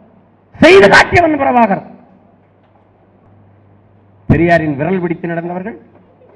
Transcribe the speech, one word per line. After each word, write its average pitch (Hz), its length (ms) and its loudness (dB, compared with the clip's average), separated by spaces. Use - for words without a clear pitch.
செய்து 392 360 4
காட்டியவன் 320 500 2
பிரபாகர். 233 440 -2
பெரியாரின் 160 480 0
விரல் 165 240 -4
பிடித்து 170 280 -8
நடந்தவர்கள், 175 500 -10